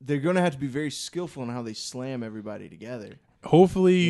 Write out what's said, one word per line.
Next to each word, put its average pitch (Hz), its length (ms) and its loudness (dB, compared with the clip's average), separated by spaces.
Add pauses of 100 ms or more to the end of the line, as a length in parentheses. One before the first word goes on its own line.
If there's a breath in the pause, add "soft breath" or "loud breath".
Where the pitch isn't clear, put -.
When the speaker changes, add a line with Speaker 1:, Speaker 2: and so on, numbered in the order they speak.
Speaker 1:
They're 143 180 -2
gonna 180 220 2
have 175 120 2
to 135 60 -12
be 139 80 -4
very 139 240 -4
skillful 165 520 -8
in 120 60 -6
how 123 120 -6
they 113 120 -8
slam 127 500 -8
everybody 107 460 -10
together. 107 460 -14 (280)
Speaker 2:
Hopefully, 185 560 6 (100)